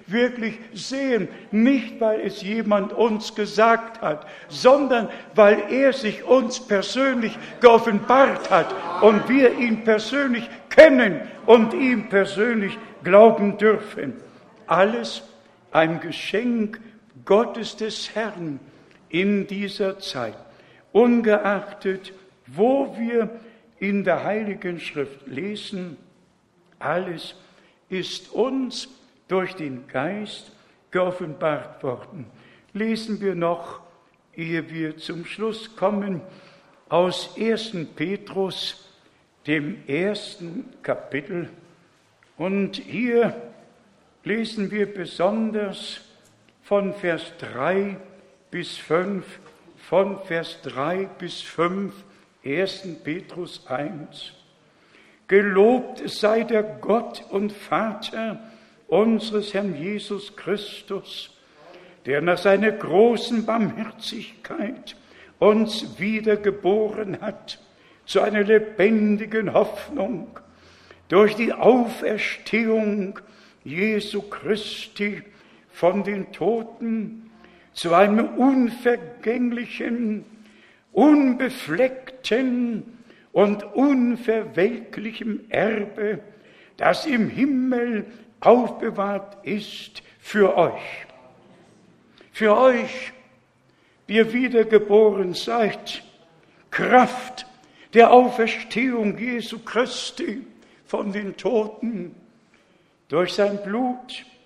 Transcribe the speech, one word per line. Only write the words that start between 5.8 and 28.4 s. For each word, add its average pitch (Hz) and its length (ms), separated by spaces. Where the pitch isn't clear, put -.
sich 214 320
uns 254 420
persönlich 226 720
geoffenbart 233 920
hat 170 240
und 208 260
wir 262 300
ihn 226 260
persönlich 240 640
kennen 247 520
und 220 280
ihm 247 340
persönlich 196 680
glauben 202 520
dürfen. 202 580
Alles 214 560
ein 160 300
Geschenk 214 800
Gottes 226 520
des - 380
Herrn 175 440
in 196 380
dieser 196 520
Zeit. 113 380
Ungeachtet, 208 1200
wo 247 520
wir 233 320
in 196 260
der 156 200
Heiligen 190 560
Schrift - 460
lesen, 180 720
alles 170 540
ist - 440
uns 262 560